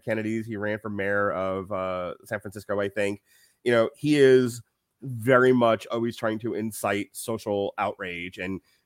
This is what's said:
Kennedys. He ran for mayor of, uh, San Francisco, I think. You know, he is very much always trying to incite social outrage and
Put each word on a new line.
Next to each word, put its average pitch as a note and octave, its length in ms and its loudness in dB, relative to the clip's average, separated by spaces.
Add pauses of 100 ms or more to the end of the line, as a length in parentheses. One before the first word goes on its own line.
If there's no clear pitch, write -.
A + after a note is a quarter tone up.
Kennedys. A2 400 -2
He A2 100 -10
ran G#2 240 -4
for A2 100 -10
mayor G2+ 440 0
of, F#2+ 400 -4
uh, F#2 400 -4 (100)
San A2 160 -8
Francisco, G2+ 400 -6
I G2+ 80 -2
think. G2+ 340 -2 (440)
You A#2+ 80 4
know, A2+ 240 4
he D3 180 2
is B2+ 460 6 (420)
very B2+ 500 4
much A2+ 340 4
always A#2 280 -4
trying A2 240 -4
to A2 160 -6
incite G#2 580 -4
social G#2 640 -4
outrage F#2+ 600 -6
and F#2 240 -6 (240)